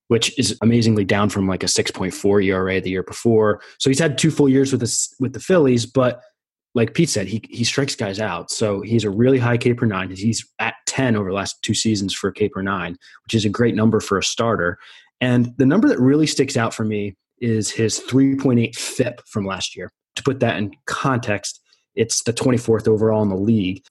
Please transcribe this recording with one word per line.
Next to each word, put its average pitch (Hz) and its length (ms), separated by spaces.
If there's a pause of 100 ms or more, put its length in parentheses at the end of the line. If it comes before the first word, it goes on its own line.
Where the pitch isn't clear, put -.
which - 320
is 104 220
amazingly 113 440
down 104 240
from, 95 180
like, 92 160
a 92 40
six - 240
point 92 220
four 101 280
E 95 100
R 92 180
A 95 100
the 92 100
year 92 140
before. 107 580 (180)
So 135 100
he's 135 100
had 156 180
two 156 140
full 143 180
years 135 220
with 127 100
the, - 260 (120)
with 123 140
the 110 60
Phillies, 131 460
but 123 360 (540)
like 113 180
Pete 165 160
said, 98 180
he, 104 220
he 113 140
strikes 135 320
guys 101 240
out. 87 320
So 101 300
he's 110 220
a 104 60
really 123 300
high 120 180
K 120 160
per 120 120
nine. 92 260
He's 101 340 (140)
at 113 160 (120)
ten 127 280
over 98 140
the 95 60
last 95 260
two 110 120
seasons 101 400
for 98 180
K 101 180
per 95 120
nine, 90 340 (300)
which - 80
is 110 120
a 107 40
great 110 260
number 107 240
for 98 180
a 87 60
starter. 92 540 (420)
And 123 380
the 131 80
number 196 240
that 233 100
really 147 280
sticks 135 300
out 117 160
for 113 120
me 101 300 (260)
is 110 300
his 110 280
three 135 360
point 131 240
eight 117 160
fip - 500
from 101 200
last 95 300
year. 90 140 (260)
To - 80
put 123 180
that 113 160
in 101 160 (120)
context, 120 760 (340)
it's - 280
the 117 100
twenty-fourth 117 540
overall 110 360
in 101 60
the 95 60
league. 101 560